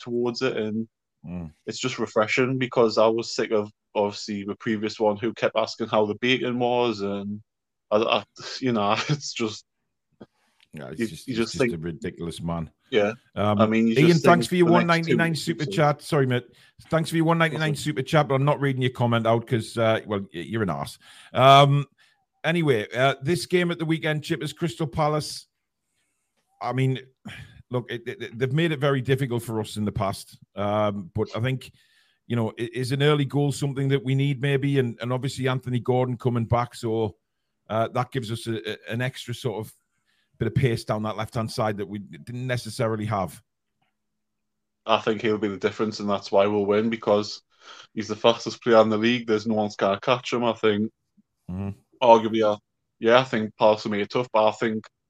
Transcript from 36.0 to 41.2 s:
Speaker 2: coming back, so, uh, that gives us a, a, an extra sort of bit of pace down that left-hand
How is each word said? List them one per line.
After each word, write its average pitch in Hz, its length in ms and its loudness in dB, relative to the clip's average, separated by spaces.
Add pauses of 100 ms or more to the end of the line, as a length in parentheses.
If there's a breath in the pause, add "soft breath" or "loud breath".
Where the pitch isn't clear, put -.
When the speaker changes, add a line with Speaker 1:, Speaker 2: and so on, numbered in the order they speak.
Speaker 2:
coming 120 260 0
back, 120 300 0
so, 110 420 -2 (540)
uh, 110 180 0
that 123 240 -4
gives 117 200 -6
us 113 140 -10
a, 110 260 -6
a, - 40 -8 (140)
an 117 120 -4
extra 127 320 -8
sort 107 320 -8
of - 60 -20 (640)
bit 110 80 0
of - 80 -4
pace 117 300 0
down 110 180 -2
that 107 140 -4
left-hand 110 340 -4